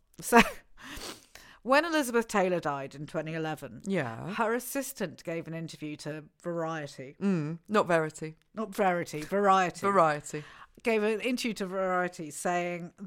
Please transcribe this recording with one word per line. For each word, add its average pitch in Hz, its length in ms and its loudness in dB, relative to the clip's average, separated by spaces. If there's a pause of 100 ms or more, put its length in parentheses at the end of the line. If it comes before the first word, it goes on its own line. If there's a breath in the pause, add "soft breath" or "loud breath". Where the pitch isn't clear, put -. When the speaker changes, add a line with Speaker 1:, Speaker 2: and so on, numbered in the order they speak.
(200)
Speaker 1:
So, 233 220 8 (1200 loud breath)
when 277 220 6
Elizabeth 247 420 2
Taylor 185 320 2
died 139 340 -4
in 143 140 -10
twenty 160 260 -6
eleven, 147 520 -6
Speaker 2:
Yeah. 135 500 -2
Speaker 1:
her 220 180 0
assistant 240 680 -6
gave 165 240 -6
an 160 80 -10
interview 151 420 -10
to 151 280 -10 (180)
Variety. 160 800 -6
Speaker 2:
Mm, 170 460 0
not 208 200 2
Verity. 160 480 0 (180)
Speaker 1:
Not 208 220 -8
Verity, 175 460 0
Variety. 190 600 4
Speaker 2:
Variety. 160 600 4 (400 soft breath)
Speaker 1:
Gave 220 200 4
an 214 180 0
interview 247 320 -2
to 196 120 -4
Variety 180 640 -2
saying 175 600 -2 (160)